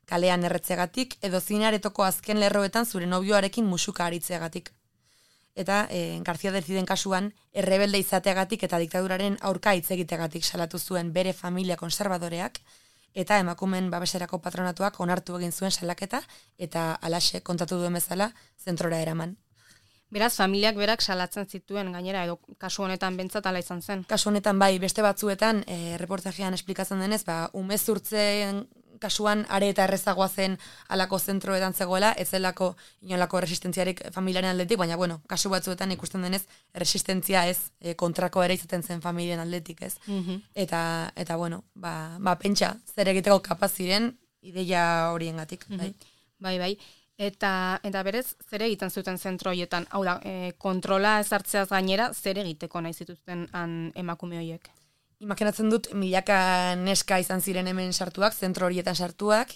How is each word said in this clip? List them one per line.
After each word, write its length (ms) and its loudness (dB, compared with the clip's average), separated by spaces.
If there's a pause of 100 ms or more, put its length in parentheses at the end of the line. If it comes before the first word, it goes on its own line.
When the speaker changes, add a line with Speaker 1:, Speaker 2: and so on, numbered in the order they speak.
Speaker 1:
kalean 360 4
erretzeagatik, 800 -2
edo 180 0
zinearetoko 640 0
azken 360 0
lerroetan 460 4
zure 220 -4
nobioarekin 580 2
musuka 400 0
aritzeagatik. 640 -6 (840)
Eta, 360 2
e, 320 -4
García 280 -2
del 120 -2
Ciden 220 -2
kasuan, 480 0 (180)
errebelde 500 4
izateagatik 640 2
eta 180 0
diktaduraren 600 0
aurka 340 4
hitz 160 -2
egiteagatik 520 -2
salatu 360 -2
zuen 340 -2
bere 200 2
familia 440 -2
konservadoreak, 800 -4 (540)
eta 240 4
emakumeen 560 0
babeserako 480 -4
patronatuak 580 -2
onartu 380 -2
egin 140 -2
zuen 200 -2
salaketa, 520 -4 (340)
eta 440 -2
halaxe 440 0
kontatu 320 -2
duen 160 0
bezala 380 -2 (260)
zentrora 420 -2
eraman. 380 -4 (760)
Speaker 2:
Beraz, 240 2
familiak 420 4
berak 240 2
salatzen 480 -2
zituen 440 -6
gainera, 320 -4
edo 140 -4 (180)
kasu 260 -6
honetan 340 -2
behintzat 280 -4
hala 140 0
izan 220 -6
zen. 240 -6
Speaker 1:
Kasu 240 0
honetan 300 4
bai, 200 8
beste 220 0
batzuetan, 640 2
e, 320 -6
reportajean 560 -4
esplikatzen 480 -4
denez, 240 0
ba, 280 -2
umezurtzen 1120 0 (320)
kasuan 500 2
are 180 4
eta 160 4
errezagoa 460 4
zen 240 0 (340)
halako 320 2
zentroetan 540 0
zegoela, 400 2
ez 160 -4
zelako 460 0 (260)
inolako 400 0
resistentziarik 640 -2 (100)
familiaren 400 0
aldetik, 240 0
baina, 180 0
bueno, 220 0 (100)
kasu 220 -2
batzuetan 420 -2
ikusten 320 -6
denez, 220 -2 (280)
resistentzia 760 2
ez, 220 -4 (100)
e, 140 -6
kontrako 480 2
ere 100 4
izaten 300 -2
zen 180 -6
familien 380 -2
aldetik, 420 -8
ez? 240 -8
Speaker 2:
Mhm. 320 -4 (160)
Speaker 1:
Eta, 600 -2
eta, 200 -4
bueno, 280 -4 (100)
ba, 460 -10
ba, 200 2
pentsa, 380 2 (180)
zer 140 4
egiteko 320 6
kapaz 320 0
ziren 400 0 (280)
ideia 680 2
horiengatik, 560 -6
Speaker 2:
Mhm. 100 -8
Speaker 1:
bai. 160 -4 (480)
Speaker 2:
Bai, 180 -2
bai. 180 -2 (400)
Eta, 640 0
eta 200 -2
berez, 320 -2 (140)
zer 140 -4
egiten 260 0
zuten 300 -4
zentro 320 -4
horietan? 400 -2
Hau 120 -2
da, 200 0
e, 340 -6
kontrola 640 2
ezartzeaz 500 0
gainera, 440 2
zer 260 -2
egiteko 420 -6
nahi 120 -6
zituzten 580 -10
han 440 -4
emakume 440 -8
horiek? 300 -10 (500)
Speaker 1:
Imaginatzen 500 0
dut 240 2
milaka 800 4
neska 440 2
izan 220 0
ziren 260 0
hemen 260 -2
sartuak, 400 0
zentro 320 0
horietan 300 0
sartuak, 600 2